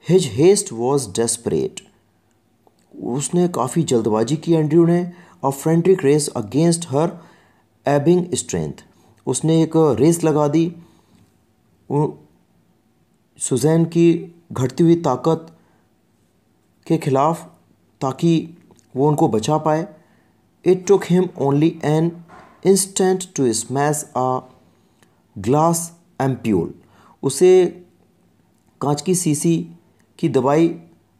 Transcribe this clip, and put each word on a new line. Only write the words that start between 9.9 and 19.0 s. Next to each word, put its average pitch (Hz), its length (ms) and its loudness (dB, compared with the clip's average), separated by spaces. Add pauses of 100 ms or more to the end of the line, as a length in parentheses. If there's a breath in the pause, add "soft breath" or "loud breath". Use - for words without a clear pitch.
लगा 151 240 0
दी 165 280 -2 (1120 soft breath)
उ-, 147 220 -2 (1300)
सुजैन 156 460 0
की 165 540 0 (140)
घटती 131 320 -2
हुई 170 120 6
ताकत 160 600 -4 (1300 soft breath)
के 160 120 0
खिलाफ 151 520 -2 (500)
ताकि 160 540 -2 (420)
वो 139 120 2